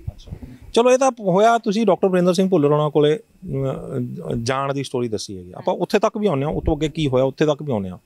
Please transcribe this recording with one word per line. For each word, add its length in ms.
ਅੱਛਾ, 200
ਚਲੋ 180
ਇਹ 60
ਤਾਂ 220
ਹੋਇਆ, 380
ਤੁਸੀਂ 280
ਡਾਕਟਰ 220
ਵਰਿੰਦਰ 260
ਸਿੰਘ 160
ਭੁੱਲਰ 220
ਹੋਣਾ 180
ਕੋਲੇ, 260
ਅ, 340
ਜਾਣ 300
ਦੀ 100
ਸਟੋਰੀ 240
ਦੱਸੀ 300
ਹੈਗੀ, 180
ਆਪਾਂ 180
ਉੱਥੇ 260
ਤੱਕ 180
ਵੀ 100
ਆਉਂਦੇ 180
ਹਾਂ, 60
ਉਹ 100
ਤੋਂ 140
ਅੱਗੇ 140
ਕੀ 180
ਹੋਇਆ 160
ਉੱਥੇ 220
ਤੱਕ 180
ਵੀ 80
ਆਉਂਦੇ 180
ਹਾਂ। 160